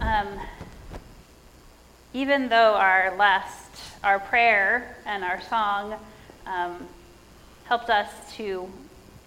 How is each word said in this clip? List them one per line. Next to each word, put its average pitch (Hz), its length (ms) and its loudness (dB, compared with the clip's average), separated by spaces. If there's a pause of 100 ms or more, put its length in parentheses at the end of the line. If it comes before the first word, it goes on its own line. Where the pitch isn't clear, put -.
um, 208 380 -2 (1700)
even 269 360 0
though 226 240 6
our 190 440 4
last, 196 520 0 (340)
our 196 160 2
prayer 220 840 2
and 202 180 -6
our 185 180 -6
song, 208 540 -4 (520)
um, 180 400 -6 (800)
helped 233 240 -2
us 208 200 2 (260)
to 185 340 -8 (580)